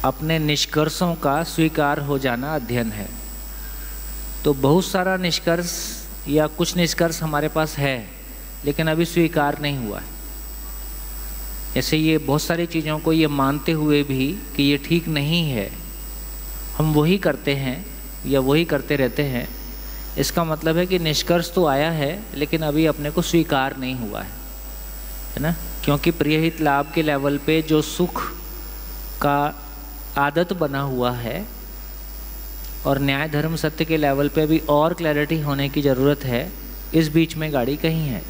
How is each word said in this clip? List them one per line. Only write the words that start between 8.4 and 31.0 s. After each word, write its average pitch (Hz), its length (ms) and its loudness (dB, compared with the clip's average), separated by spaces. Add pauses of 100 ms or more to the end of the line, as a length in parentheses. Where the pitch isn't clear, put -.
लेकिन 151 220 2
अभी 160 180 2
स्वीकार 156 540 2
नहीं 143 180 -2
हुआ 104 220 -6
है। - 80 -12 (1700)
जैसे 131 220 0
ये 156 200 4
बहुत 147 240 2
सारी 170 240 0
चीज़ों 156 340 -2
को 160 140 2
ये 160 140 6
मानते 143 440 2
हुए 151 320 4
भी 139 360 0 (160)
कि 143 80 2
ये 143 140 4
ठीक 160 300 0
नहीं 151 440 2
है, 107 200 -2 (1040)
हम 156 160 4
वही 156 240 6
करते 151 380 0
हैं 131 300 -4 (400)
या 135 140 4
वही 139 260 4
करते 147 300 0
रहते 135 280 2
हैं, 131 260 -2 (680)
इसका 156 260 0
मतलब 160 340 0
है 180 80 2
कि 185 140 2
निष्कर्ष 165 540 2
तो 185 120 4
आया 147 260 4
है, 160 320 -2 (120)
लेकिन 151 260 0
अभी 156 240 2
अपने 147 240 0
को 175 120 0
स्वीकार 139 560 2
नहीं 131 180 -4
हुआ 117 260 -6
है, - 80 -10 (1040)
है - 60 -4
ना? 151 120 0 (340)
क्योंकि 147 260 2
प्रियहित 160 500 2
लाभ 143 340 4
के 165 80 2
लेवल 143 340 2
पे 160 240 2
जो 151 200 4
सुख - 500 -2 (880)
का 143 400 2 (560)
आदत 151 360 2
बना 143 260 0
हुआ 127 320 0